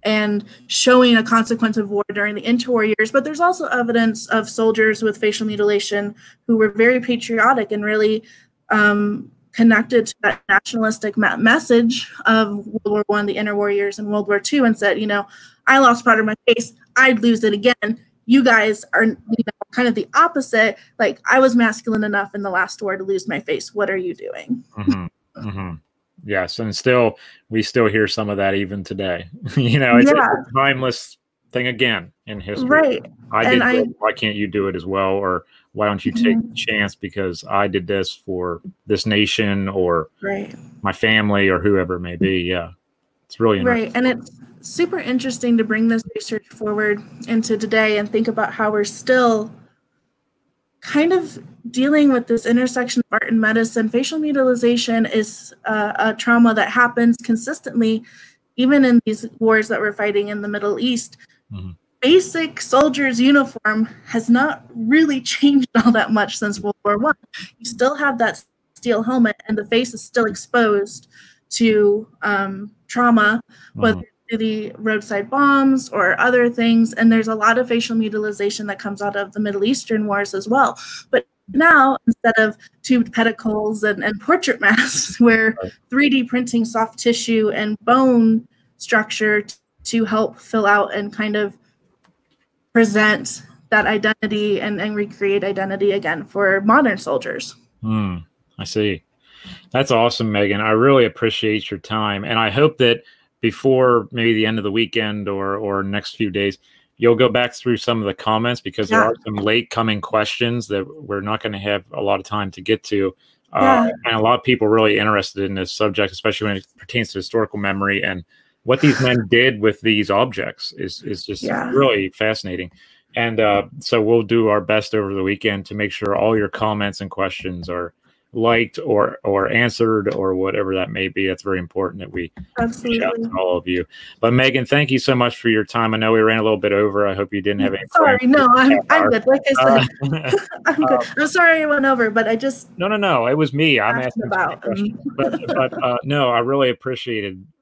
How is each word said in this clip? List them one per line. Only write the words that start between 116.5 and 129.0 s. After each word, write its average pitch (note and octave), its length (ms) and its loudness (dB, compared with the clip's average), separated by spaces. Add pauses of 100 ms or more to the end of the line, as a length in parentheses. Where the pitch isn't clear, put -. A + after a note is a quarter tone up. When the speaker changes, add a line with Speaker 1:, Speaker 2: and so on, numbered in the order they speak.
Speaker 2:
it - 80 -14 (120)
pertains - 340 -6
to G2 60 -8
historical A2 400 -4
memory G2 460 -2
and F#2 200 -6 (400)
what B2+ 160 0
these C3+ 200 4
men B2 260 0
Speaker 1:
<sighs> F2 40 -2
Speaker 2:
did A#2+ 300 2
with G#2 200 0
these G#2+ 300 0
objects G#2 680 -4
is, - 240 -10
is - 240 -10
just G2+ 160 -10
Speaker 1:
Yeah. - 300 -6
Speaker 2:
really A#2 380 2
fascinating. F#2+ 600 -6 (460)
And, A#2 240 -2
uh, G2+ 240 2 (160)
so A#2 200 0
we'll A2+ 220 4
do A2 260 2
our G#2 120 2
best G#2+ 340 -2
over G2+ 180 -2
the G2 120 -4
weekend G2+ 420 -2
to - 80 -12
make G#2 180 -4
sure G2+ 240 -4
all A2 220 2
your G#2 100 -2
comments G#2 540 -4
and F#2+ 80 -10
questions F#2 580 -6
are F2 240 -8 (420)
liked A#2 480 0
or, A2+ 420 0